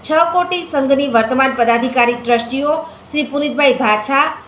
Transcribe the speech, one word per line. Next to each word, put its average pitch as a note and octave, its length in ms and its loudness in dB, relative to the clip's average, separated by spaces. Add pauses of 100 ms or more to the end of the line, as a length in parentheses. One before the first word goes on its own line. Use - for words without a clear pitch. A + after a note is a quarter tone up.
છ E4 280 2
કોટી F4+ 320 -2
સંઘની C4+ 480 0
વર્તમાન B3+ 440 2
પદાધિકારી A#3+ 600 2
ટ્રસ્ટીઓ B3 560 -2 (380)
શ્રી D4+ 140 -2
પુનિતભાઈ C#4+ 540 0
ભાછા C4+ 460 0 (240)